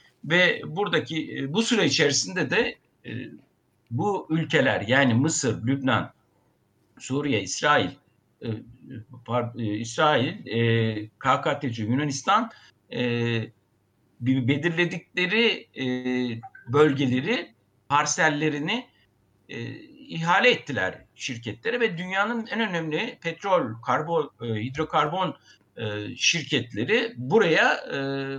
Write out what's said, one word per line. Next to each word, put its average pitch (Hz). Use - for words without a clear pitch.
ve 170
buradaki, 156
e, 139
bu 220
süre 214
içerisinde 151
de, 208
e, 113
bu 185
ülkeler 135
yani 123
Mısır, 120
Lübnan, 131
Suriye, 135
İsrail, 113
e, 117
par-, 117
e, 104
İsrail, 151
e, 113
K 135
K -
T 131
C, 113
Yunanistan, 147
e, 127
bir 127
belirledikleri, 175
e, 131
bölgeleri, 143
parsellerini, 151
e, -
ihale 175
ettiler 95
şirketlere 117
ve 214
dünyanın 202
en 208
önemli 175
petrol, 165
karbon, 151
e, 120
hidrokarbon, 151
e, 107
şirketleri 147
buraya, 180
e, -